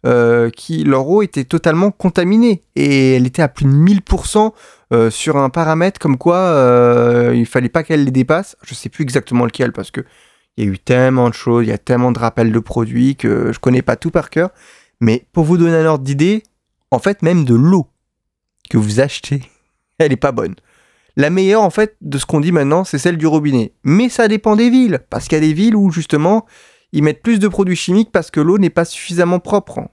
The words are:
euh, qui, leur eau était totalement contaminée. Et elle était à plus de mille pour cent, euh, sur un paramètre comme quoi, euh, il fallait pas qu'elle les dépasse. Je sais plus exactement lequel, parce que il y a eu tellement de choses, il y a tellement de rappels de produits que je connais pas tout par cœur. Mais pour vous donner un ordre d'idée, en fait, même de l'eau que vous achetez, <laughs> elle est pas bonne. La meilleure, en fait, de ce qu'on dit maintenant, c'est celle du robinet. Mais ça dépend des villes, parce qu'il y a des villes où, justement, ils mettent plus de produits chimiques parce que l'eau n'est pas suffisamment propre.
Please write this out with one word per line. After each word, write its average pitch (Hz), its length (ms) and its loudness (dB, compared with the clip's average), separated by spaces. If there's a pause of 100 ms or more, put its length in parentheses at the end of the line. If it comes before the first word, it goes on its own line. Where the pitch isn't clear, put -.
euh, 117 460 2
qui, 160 340 -8
leur 135 240 0
eau 202 140 2
était 147 220 -4
totalement 170 460 0
contaminée. 190 720 0 (140)
Et 139 400 2
elle 127 100 2
était 127 160 -2
à 147 60 0
plus - 160 -6
de 135 60 4
mille 175 320 4
pour - 240 -2
cent, 220 280 0 (380)
euh, 117 180 2
sur 143 260 -4
un 135 140 0
paramètre 165 480 -2
comme 135 200 0
quoi, 170 180 2
euh, 120 1000 2
il 117 120 0
fallait 123 220 -2
pas 165 140 -6
qu'elle 151 220 0
les 127 60 -2
dépasse. 131 520 -2
Je - 120 -18
sais - 140 -14
plus - 140 -8
exactement 123 420 -2
lequel, 120 280 -4
parce - 180 -12
que - 120 -10 (540)
il 110 80 -4
y 101 40 -2
a - 20 -2
eu 95 80 -6
tellement 127 500 0
de 117 60 -6
choses, 120 300 -2
il 110 60 -4
y - 20 -4
a 104 60 -6
tellement 123 340 -2
de 117 60 -6
rappels 113 340 -2
de 113 60 0
produits 120 580 -2
que 117 360 -2
je - 60 -8
connais 127 240 0
pas - 140 -2
tout 165 140 -6
par 156 200 -4
cœur. 170 200 -2 (500)
Mais 117 320 0
pour 165 120 0
vous 170 120 2
donner 170 200 2
un 160 100 2
ordre 151 180 0
d'idée, 160 380 0 (480)
en 127 80 0
fait, 202 240 -2
même 170 220 2
de 123 100 2
l'eau 156 340 2 (840)
que - 60 0
vous 107 240 0
achetez, 143 420 -4 (300)
<laughs> - 260 -20
elle 151 140 2
est 131 40 -2
pas 143 140 -2
bonne. 127 240 -6 (640)
La 143 140 2
meilleure, 190 320 2
en 185 80 2
fait, 214 300 -4
de 143 180 -8
ce - 80 -8
qu'on 156 140 0
dit 165 120 0
maintenant, 156 320 0
c'est 151 140 -8
celle 175 200 -2
du 156 80 -2
robinet. 147 460 0 (100)
Mais 196 260 2
ça 233 200 0
dépend 214 280 0
des 233 140 2
villes, 233 300 2 (100)
parce - 180 -8
qu'il 160 80 0
y 156 60 0
a 156 40 2
des 156 60 2
villes 214 240 2
où, 196 140 2
justement, 160 560 0 (460)
ils 151 100 0
mettent 151 200 -2
plus 233 160 0
de 202 100 0
produits 180 280 -2
chimiques 202 360 -2
parce 170 180 -10
que 156 100 -4
l'eau 175 180 2
n'est 180 120 2
pas 170 140 -2
suffisamment 175 540 -4
propre. - 420 -6 (120)